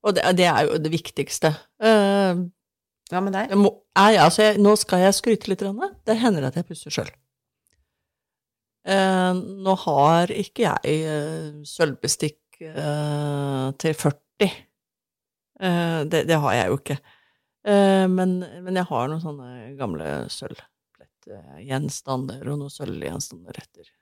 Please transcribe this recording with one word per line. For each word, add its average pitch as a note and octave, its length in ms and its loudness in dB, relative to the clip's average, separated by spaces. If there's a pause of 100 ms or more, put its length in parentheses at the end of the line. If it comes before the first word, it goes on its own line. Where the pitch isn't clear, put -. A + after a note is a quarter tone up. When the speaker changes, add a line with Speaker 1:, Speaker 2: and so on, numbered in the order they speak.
Speaker 1:
Og G#3 100 2
det, - 180 0
det F3+ 160 4
er C#3+ 140 2
jo D#3 160 0
det D#3 120 -2
viktigste. D#3 640 -2 (200)
Eh, G3+ 600 4 (720)
Speaker 2:
Hva F3+ 140 -4
med G3 120 -4
deg? G3+ 180 -4
Speaker 1:
det G3 100 4
må, G3+ 100 6 (200)
jeg, G3+ 280 6
altså, E3+ 240 6
jeg, G#3+ 160 4
nå G#3 180 8
skal - 220 0
jeg F#3+ 160 6
skryte - 340 0
litt, F#3+ 140 -4
Ranne. A3 360 -6
Det A3 180 -2
hender A3 280 2
at C3 120 -4
jeg F3 100 -4
pusser - 240 -16
selv. - 220 -6 (1700)
Eh, F#3+ 460 2
nå F#3+ 440 -2
har E3 540 4
ikke - 340 -4
jeg, D3+ 160 0 (220)
eh, D3+ 600 -6
sølvbestikk, D3 800 -4 (180)
eh, D3 1120 -4
til D#3 220 -4
førti. - 540 -2 (1080)
Eh, E3+ 460 -2
det, D#3 220 -2
det E3 120 2
har C#3+ 180 0
jeg G2+ 140 0
jo G2+ 80 0
ikke. C#3+ 200 -6 (680)
Eh, G3 420 4
men, F#3 320 0 (200)
men F#3 160 -8
jeg F3+ 120 0
har B2+ 200 -2
noen D#3 140 -6
sånne D3 280 -12 (240)
gamle F#2+ 340 -6 (200)
sølvgjenstander C3 2250 -10
og D3 160 -8
noen C#3+ 120 -10
sølvgjenstander E2+ 840 -12
etter - 320 -20 (140)